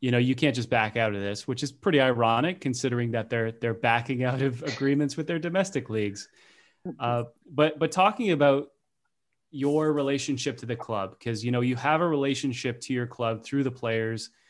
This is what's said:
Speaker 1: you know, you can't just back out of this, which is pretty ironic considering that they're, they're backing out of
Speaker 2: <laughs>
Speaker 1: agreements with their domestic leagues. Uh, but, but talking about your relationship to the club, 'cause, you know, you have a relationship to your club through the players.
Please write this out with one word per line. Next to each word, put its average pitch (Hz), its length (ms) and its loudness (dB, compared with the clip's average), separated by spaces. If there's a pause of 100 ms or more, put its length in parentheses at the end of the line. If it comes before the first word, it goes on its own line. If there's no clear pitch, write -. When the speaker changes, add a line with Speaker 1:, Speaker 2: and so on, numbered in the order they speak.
Speaker 1:
you 127 100 0
know, 123 60 4
you 127 160 4
can't 131 220 2
just 120 140 -4
back 107 260 2
out 113 180 2
of 101 80 -4
this, 101 240 -6
which 127 160 -4
is 143 120 -4
pretty 160 260 2
ironic 127 600 4
considering 120 500 -2
that 113 180 -2
they're, 113 220 0
they're 113 220 -2
backing 120 500 2
out 127 180 0
of 131 220 -2
Speaker 2:
<laughs> 139 120 -6
Speaker 1:
agreements 139 420 0
with 160 100 -6
their 170 120 -2
domestic 170 500 -2
leagues. 104 400 -4 (680)
Uh, 120 260 -2 (240)
but, 151 280 2
but 160 140 0
talking 208 400 2
about 143 400 4 (800)
your 147 400 0
relationship 139 680 -2
to - 80 -14
the 113 100 -4
club, 104 440 -6
'cause, 113 240 -6
you 123 80 -2
know, 123 100 2
you 123 140 0
have 147 260 2
a 175 60 2
relationship 135 720 -2
to - 140 -6
your 123 140 -2
club 113 360 -4
through 139 200 -2
the 131 80 -2
players. 113 580 -4 (200)